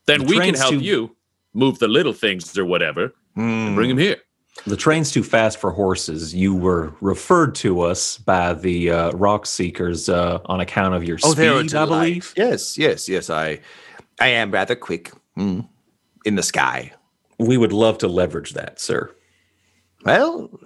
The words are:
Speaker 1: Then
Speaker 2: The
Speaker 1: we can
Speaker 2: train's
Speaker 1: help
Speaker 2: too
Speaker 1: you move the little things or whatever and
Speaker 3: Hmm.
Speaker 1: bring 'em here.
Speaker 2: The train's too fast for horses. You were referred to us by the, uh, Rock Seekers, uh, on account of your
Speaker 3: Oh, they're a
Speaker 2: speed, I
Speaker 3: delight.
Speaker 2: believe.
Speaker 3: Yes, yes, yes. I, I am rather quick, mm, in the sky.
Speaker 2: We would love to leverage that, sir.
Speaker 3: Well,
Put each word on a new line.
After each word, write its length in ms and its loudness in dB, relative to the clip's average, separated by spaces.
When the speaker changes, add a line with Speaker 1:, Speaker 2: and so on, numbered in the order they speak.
Speaker 1:
Then 140 4
Speaker 2:
The 60 -2
Speaker 1:
we 80 2
can 80 4
Speaker 2:
train's 180 0
Speaker 1:
help 140 2
Speaker 2:
too 80 0
Speaker 1:
you 340 -4
move 240 2
the 80 2
little 260 2
things 440 -4
or 80 0
whatever 480 -2
and 340 -2
Speaker 3:
Hmm. 60 -2
Speaker 1:
bring 140 2
'em 80 0
here. 200 0
Speaker 2:
The 100 -2
train's 340 2
too 120 0
fast 360 2
for 120 -2
horses. 640 -4
You 200 2
were 460 0
referred 540 2
to 260 0
us 380 -2
by 340 2
the, 380 -2
uh, 220 0
Rock 340 0
Seekers, 600 -4
uh, 360 0
on 160 -4
account 320 0
of 100 -2
your 200 -4
Speaker 3:
Oh, 100 4
they're 220 4
a 60 2
Speaker 2:
speed, 140 -4
I 100 2
Speaker 3:
delight. 220 0
Speaker 2:
believe. 300 -6
Speaker 3:
Yes, 400 -2
yes, 320 0
yes. 220 -4
I, 280 -2
I 80 4
am 240 0
rather 240 0
quick, 360 -8
mm, 300 -2
in 120 0
the 80 0
sky. 500 -2
Speaker 2:
We 180 2
would 160 4
love 240 4
to 100 0
leverage 460 -2
that, 260 -12
sir. 300 -4
Speaker 3:
Well, 460 2